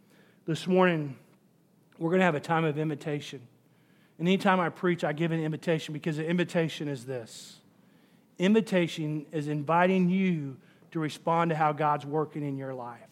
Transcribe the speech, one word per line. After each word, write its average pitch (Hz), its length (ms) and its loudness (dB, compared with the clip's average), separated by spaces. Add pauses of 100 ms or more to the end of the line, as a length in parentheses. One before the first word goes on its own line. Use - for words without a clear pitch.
(480)
This 160 200 -4
morning, 175 500 4 (800)
we're 165 140 -2
gonna 185 140 4
have 170 100 4
a 139 60 -2
time 165 240 0
of 147 120 0
invitation. 147 680 -6 (720)
And 165 80 -2
anytime 190 320 4
I 170 100 2
preach, 175 360 0
I 156 80 0
give 160 180 0
an 165 80 0
invitation 156 540 -2
because 151 240 -4
the 156 120 -4
invitation 165 600 0
is 127 180 -8
this. - 540 -12 (800)
Invitation 170 920 2
is 147 160 -4
inviting 175 600 4
you 175 480 0 (360)
to 165 80 -6
respond 165 500 0
to 156 60 0
how 151 160 2
God's 147 340 0
working 151 380 -4
in 139 120 -6
your 135 160 -8
life. 117 280 -12 (120)